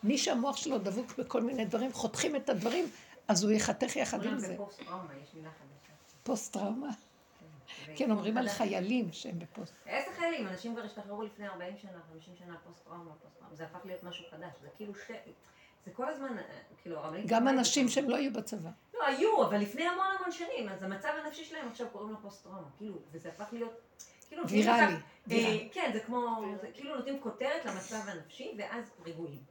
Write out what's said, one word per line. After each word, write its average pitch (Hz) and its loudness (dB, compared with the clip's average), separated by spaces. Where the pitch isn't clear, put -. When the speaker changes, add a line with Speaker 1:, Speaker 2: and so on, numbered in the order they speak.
Speaker 1:
מי 240 6
שהמוח 269 4
שלו 269 0
דבוק 196 0
בכל 247 2
מיני 240 2
דברים, 226 0
חותכים - 0
את 269 0
הדברים, 240 2
אז 190 6
הוא 214 6
יחתך 220 4
יחד - 0
עם 190 -2
Speaker 2:
כולם - 0
Speaker 1:
זה. 190 -4
Speaker 2:
בפוסט-טראומה, 180 -8
יש - -20
מילה 156 -14
חדשה. - -20
Speaker 1:
פוסט-טראומה? 226 -2
Speaker 2:
כן. - -16
Speaker 1:
כן, - 2
Speaker 2:
זה 226 6
Speaker 1:
אומרים 208 4
על 247 2
Speaker 2:
חדש. - -2
Speaker 1:
חיילים 196 2
שהם - -6
בפוסט. 170 -12
Speaker 2:
איזה 277 -2
חיילים? 330 0
אנשים 226 -6
כבר 233 -8
השתחררו 208 -10
לפני 208 -10
ארבעים 180 -8
שנה, 185 -14
חמישים 165 -18
שנה, 175 -14
פוסט-טראומה, 170 -16
פוסט-טראומה. - -20
זה 156 -10
הפך 180 -12
להיות 180 -8
משהו 165 -10
חדש. 165 -12
זה 143 -18
כאילו 202 -8
ש-, - -14
זה 185 -12
כל 262 -2
הזמן, 269 -4
אה, 170 -8
כאילו, 165 -6
הרבנית 151 -6
Speaker 1:
גם 226 6
Speaker 2:
אמרה 262 8
את 269 8
זה 262 6
Speaker 1:
אנשים 262 6
Speaker 2:
פעם. 226 4
Speaker 1:
שהם 277 4
לא 240 4
היו 269 2
בצבא. 208 -4
Speaker 2:
לא, 480 0
היו, 277 6
אבל 208 4
לפני 202 2
המון 370 2
המון 359 -2
שנים, 277 -4
אז 185 -6
המצב 190 -4
הנפשי 302 -8
שלהם 311 -8
עכשיו 233 -6
קוראים 208 -8
לו 214 -8
פוסט-טראומה, 185 -14
כאילו, 208 -8
וזה 165 -10
הפך 208 -10
להיות... 233 -4
כאילו, 330 -8
נותנים 208 6
Speaker 1:
ויראלי, 220 8
Speaker 2:
לך, 160 -2
אה, 226 6
Speaker 1:
ויראלי. 220 2
Speaker 2:
כן, 349 0
זה 220 0
כמו, 233 -2
זה 208 -8
כאילו 277 -8
נותנים 269 -4
כותרת 277 -2
למצב 202 -6
הנפשי, 180 -10
ואז 220 -6
רגועים. 160 -8